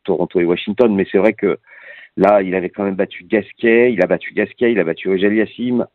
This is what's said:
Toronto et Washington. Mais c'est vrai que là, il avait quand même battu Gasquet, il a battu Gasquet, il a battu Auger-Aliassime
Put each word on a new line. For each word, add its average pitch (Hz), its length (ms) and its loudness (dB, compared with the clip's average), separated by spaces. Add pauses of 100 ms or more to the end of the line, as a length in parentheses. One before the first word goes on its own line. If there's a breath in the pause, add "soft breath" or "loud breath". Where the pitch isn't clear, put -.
Toronto 87 360 -2
et 87 60 2
Washington. 101 500 0
Mais 98 160 -2
c'est 101 60 2
vrai 107 160 2
que - 260 -2 (560 loud breath)
là, 98 260 4
il 92 140 -4
avait 90 140 -4
quand 104 140 -8
même 98 120 -4
battu 92 300 -6
Gasquet, 117 680 2
il 90 120 0
a 90 40 0
battu 87 260 -4
Gasquet, 107 380 -2
il 104 80 0
a 87 40 2
battu 82 260 -6
Auger-Aliassime 110 840 -2